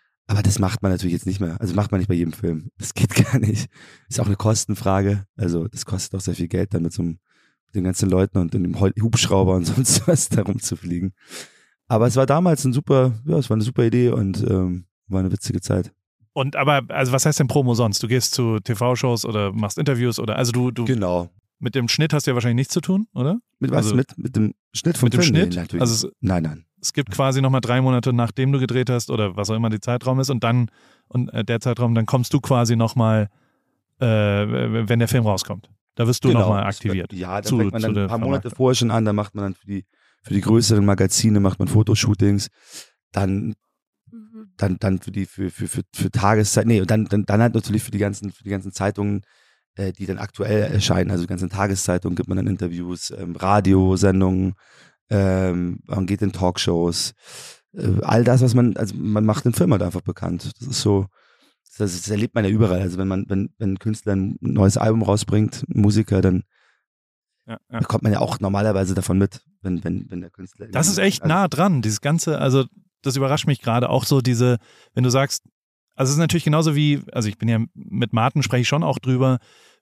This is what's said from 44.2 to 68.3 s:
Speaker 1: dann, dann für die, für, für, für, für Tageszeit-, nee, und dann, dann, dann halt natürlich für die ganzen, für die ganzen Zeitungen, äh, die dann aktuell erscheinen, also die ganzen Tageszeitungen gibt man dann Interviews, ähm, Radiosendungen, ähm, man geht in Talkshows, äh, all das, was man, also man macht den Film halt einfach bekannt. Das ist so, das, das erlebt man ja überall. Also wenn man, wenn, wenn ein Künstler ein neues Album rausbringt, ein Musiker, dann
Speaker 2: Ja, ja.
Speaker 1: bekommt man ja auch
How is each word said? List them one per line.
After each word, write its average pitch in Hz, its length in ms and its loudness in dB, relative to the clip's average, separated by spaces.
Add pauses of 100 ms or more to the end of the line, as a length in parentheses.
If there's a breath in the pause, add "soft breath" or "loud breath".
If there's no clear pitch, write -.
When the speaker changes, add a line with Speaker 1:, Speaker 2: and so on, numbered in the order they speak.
Speaker 1:
dann, 92 220 -2
dann 95 200 0
für - 120 -12
die, 98 140 -4
für, 95 240 -8
für, - 180 -8
für, 113 140 -6 (120)
für - 180 -4
Tageszeit-, 107 560 2
nee, 113 140 4
und 92 80 -2
dann, 110 160 2
dann, 104 200 0
dann 104 160 2
halt 113 140 2
natürlich 104 280 0
für - 80 -12
die 104 60 -6
ganzen, 101 340 -4
für - 120 -20
die 98 60 -12
ganzen 95 220 -8
Zeitungen, 101 500 -2 (540 soft breath)
äh, 98 160 -4
die 95 140 -12
dann 95 140 -6
aktuell 107 520 -2
erscheinen, 92 400 2
also 87 120 0
die 85 40 -4
ganzen 92 220 -4
Tageszeitungen 95 640 -2
gibt 92 140 -4
man 95 80 -2
dann 95 100 -2
Interviews, 90 720 -6
ähm, 87 180 -10
Radiosendungen, 95 1200 4 (560 soft breath)
ähm, 92 760 0
man 95 200 -2
geht 98 160 -2
in 98 100 0
Talkshows, 87 800 0 (600 loud breath)
äh, 95 300 0
all 113 200 4
das, 123 180 6
was 123 120 4
man, 120 240 4
also 107 180 -4
man 107 300 0
macht 107 200 0
den 120 80 2
Film 175 180 2
halt 92 120 4
einfach 87 180 -4
bekannt. 87 580 -6
Das 117 80 -12
ist 131 140 -6
so, 98 260 2 (720 soft breath)
das, 101 200 -4
das 87 120 -10
erlebt 107 260 -2
man 110 100 0
ja 98 60 0
überall. 101 300 2
Also 90 160 -4
wenn 95 100 -4
man, 98 200 -2
wenn, 98 300 -2
wenn 98 160 -2
ein 95 60 -6
Künstler 107 360 -4
ein 95 260 -2
neues 95 360 4
Album 110 260 2
rausbringt, 104 720 0
ein - 80 2
Musiker, 101 400 4
dann 92 220 2 (1040)
Speaker 2:
Ja, 113 100 -12 (140)
ja. 117 80 -8
Speaker 1:
bekommt - 240 -2
man 107 100 2
ja 95 60 0
auch - 200 -2